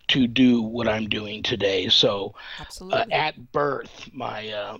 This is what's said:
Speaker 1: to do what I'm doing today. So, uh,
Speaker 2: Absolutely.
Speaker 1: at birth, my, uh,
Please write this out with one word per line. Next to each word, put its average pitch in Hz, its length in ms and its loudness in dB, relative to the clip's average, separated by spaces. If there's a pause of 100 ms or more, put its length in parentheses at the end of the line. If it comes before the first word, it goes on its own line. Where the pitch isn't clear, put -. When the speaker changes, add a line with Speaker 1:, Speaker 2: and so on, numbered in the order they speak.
Speaker 1:
to 131 180 4
do 120 340 6
what 113 260 -2
I'm 107 220 0
doing 104 320 -4
today. 98 480 0
So, 101 460 2 (240)
uh, - 20 -12
Speaker 2:
Absolutely. - 520 -4
Speaker 1:
at 147 380 -2
birth, - 640 -2
my, 110 360 -6
uh, 104 300 -8